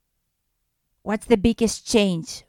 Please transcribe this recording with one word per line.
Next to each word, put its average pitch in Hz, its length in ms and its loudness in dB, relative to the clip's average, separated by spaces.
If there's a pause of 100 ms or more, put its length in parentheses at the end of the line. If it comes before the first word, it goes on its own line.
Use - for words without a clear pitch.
(1000)
what's 208 240 -6
the 233 120 4
biggest 220 480 -2
change 190 640 -2